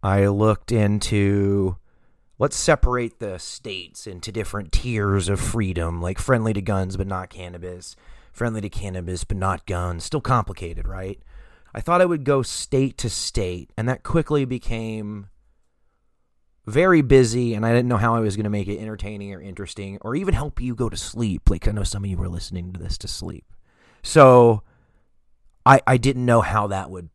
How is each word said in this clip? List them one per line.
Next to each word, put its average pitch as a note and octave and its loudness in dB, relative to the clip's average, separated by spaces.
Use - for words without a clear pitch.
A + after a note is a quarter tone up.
I G2 4
looked G#2 2
into, G2+ 2
let's C#3 0
separate B2 0
the G2 -8
states - -14
into F#2+ -12
different G2 -6
tiers G2+ 2
of G2 0
freedom, E2+ -2
like F#2 -4
friendly A2+ 0
to G2+ -4
guns F#2+ -2
but F#2+ -4
not F#2 -8
cannabis, F2+ -14
friendly A2+ -4
to G2+ -6
cannabis F#2 -6
but - -4
not F#2+ -4
guns. F2 -4
Still D3+ -4
complicated, F#2 -4
right? F#2+ -10
I A2 -8
thought F3 0
I F#3 6
would E3 -2
go C3+ 2
state - -2
to A#2 -4
state, F2+ -6
and A2+ -2
that B2+ -2
quickly D3+ 0
became A2 -6
very D#3+ 4
busy, B2 4
and G#2+ -4
I A2+ 2
didn't B2 4
know A#2+ 2
how A#2 2
I A#2 0
was G#2 -2
gonna G#2 -2
make G2+ -4
it G2+ -6
entertaining G2+ -10
or F#2 -16
interesting G2 -12
or A#2 -8
even F#3 0
help D3 -4
you A#2+ -4
go A2+ -2
to - -8
sleep. - 0
Like, F#2 0
I - 0
know G#2 -2
some G2 -6
of G2+ -4
you F#2 -4
were F2+ -4
listening F2 -8
to F2+ -12
this - -6
to - -12
sleep. - -10
So B2 8
I, C3+ 10
I C3 4
didn't B2+ 0
know A#2 6
how G#2 -2
that F#2+ -6
would F2 -14